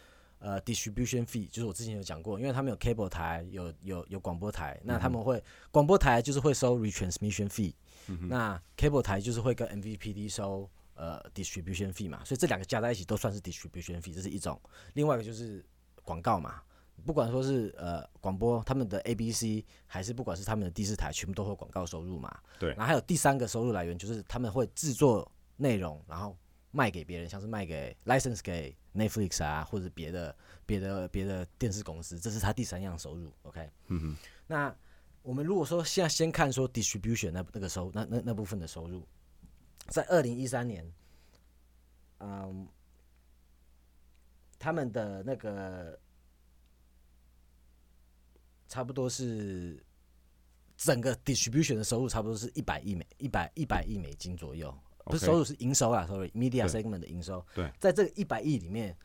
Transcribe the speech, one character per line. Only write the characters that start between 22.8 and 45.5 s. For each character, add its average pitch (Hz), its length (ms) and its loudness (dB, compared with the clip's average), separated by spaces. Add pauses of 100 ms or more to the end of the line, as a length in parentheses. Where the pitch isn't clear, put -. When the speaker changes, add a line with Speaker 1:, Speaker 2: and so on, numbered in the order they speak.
Speaker 1:
还 156 80 6
有 135 80 4
第 175 140 0
三 139 200 6
个 123 120 0
收 117 180 0
入 123 60 4
来 90 140 0
源， 87 120 -4
就 95 100 -10
是 110 160 -4
他 - 140 -6
们 120 140 -2
会 123 240 2
制 151 180 0
作 113 360 6 (280)
内 135 200 4
容， 78 300 -6
然 80 120 -8
后 98 180 -8 (320)
卖 131 220 2
给 82 120 -6
别 87 140 -8
人， 85 100 -6
像 95 140 -10
是 104 60 -8
卖 107 180 -4
给， 73 300 -6 (100)
license 123 380 2
给 80 320 -4 (180)
Netflix 101 500 0
啊， 76 200 0
或 101 160 -4
者 90 160 -4
别 80 160 -6
的、 85 240 -6 (320)
别 104 120 2
的、 95 280 -2
别 95 180 -2
的 92 180 -2 (140)
电 107 160 0
视 107 80 -4
公 82 220 -8
司， 85 160 -10
这 110 100 -6
是 107 100 -2
他 98 140 2
第 123 100 -2
三 90 160 -6
样 92 200 -6
收 76 160 -10
入。 82 180 -10 (100)
OK。 80 240 -12 (200)
Speaker 2:
嗯 90 120 0
哼。 78 180 -4 (280)
Speaker 1:
那 147 300 -2 (480)
我 127 100 -6
们 143 100 -2
如 185 120 2
果 160 100 4
说 170 180 2
现 185 200 2
在 160 40 6
先 160 240 4
看 143 220 4
说 131 180 2
distribution 107 600 0
那， 90 200 -2
那 107 80 -8
个 95 80 -2
收-， 90 280 -4
那， 110 100 0
那， 113 200 0
那 117 80 0
部 104 120 -2
分 98 140 -4
的 80 80 -6
收 82 200 -8
入， 90 200 -8 (800)
在 - 160 0
二 170 180 6
零 120 160 0
一 131 80 -2
三 120 220 0
年， 82 260 -8 (1300)
嗯， 95 480 -8 (1900)
他 147 120 -2
们 139 200 0
的 101 320 -4
那 127 120 -4
个 95 600 -8 (2750)